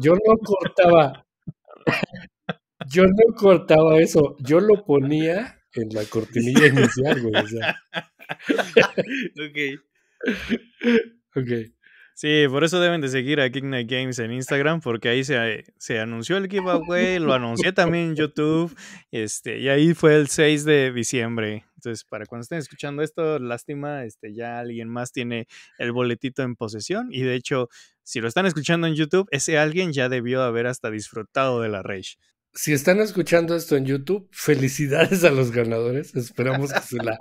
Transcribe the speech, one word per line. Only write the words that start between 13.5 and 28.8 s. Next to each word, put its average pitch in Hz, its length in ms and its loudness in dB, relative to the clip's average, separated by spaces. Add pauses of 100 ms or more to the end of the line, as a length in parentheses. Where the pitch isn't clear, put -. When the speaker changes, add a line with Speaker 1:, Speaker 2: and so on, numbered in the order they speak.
Speaker 3:
Night 127 260 -6
Games 127 300 -4
en 113 140 -6
Instagram, 143 480 -2
porque 117 260 -4
ahí 123 160 0
se, 117 400 -2 (140)
se 117 220 -6
anunció 117 380 -4
el 196 120 -4
giveaway, 180 680 -2
lo 151 160 0
anuncié 123 380 -2
también 170 380 0
en 160 60 -4
YouTube, 156 600 -2 (340)
este, 113 500 -8
y 127 100 -2
ahí 151 240 4
fue 156 220 6
el 151 120 4
seis 151 380 2
de 143 260 4
diciembre. 113 760 -4 (100)
Entonces, 117 280 -12
para 107 220 -14
cuando 117 160 -14
estén 170 160 -10
escuchando 143 460 -8
esto, 156 360 -4
lástima, 143 640 -10
este, 110 300 -16
ya 117 260 -10
alguien 117 300 -10
más 120 240 -8
tiene 120 340 -8 (300)
el 120 160 -6
boletito 123 500 -4
en 123 140 -6
posesión, 117 520 -8
y 127 120 -8
de 127 140 -2
hecho, 127 340 -4 (340)
si - 160 -10
lo 113 80 -2
están 180 180 0
escuchando 165 420 0